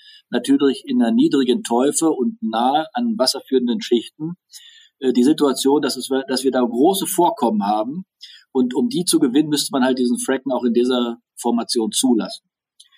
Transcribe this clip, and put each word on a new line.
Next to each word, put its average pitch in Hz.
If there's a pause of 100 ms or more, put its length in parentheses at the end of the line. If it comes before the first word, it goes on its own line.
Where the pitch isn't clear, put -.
(300)
natürlich 139
in 123
einer 113
niedrigen 127
Teufe 143
und 123
nahe 123
an 120
wasserführenden 123
Schichten, 151 (680)
äh, 131
die 120
Situation, 147
dass 131
es, 127 (180)
dass 127
wir 131
da 131
große 123
Vorkommen 123
haben. 185 (480)
Und 127
um 123
die 170
zu 160
gewinnen, 147
müsste 147
man 131
halt 131
diesen 123
Fracken 135
auch 123
in 117
dieser 123 (180)
Formation 117
zulassen. 110 (480)